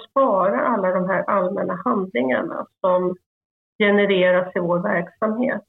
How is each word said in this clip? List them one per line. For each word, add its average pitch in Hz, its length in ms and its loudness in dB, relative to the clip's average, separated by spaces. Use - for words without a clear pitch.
spara 202 580 2
alla 196 240 0
de 185 180 0
här 185 140 0
allmänna 185 600 -2
handlingarna 196 800 -2
som 185 340 0
genereras 190 760 2
i 196 40 -4
vår 175 200 0
verksamhet. 208 880 -4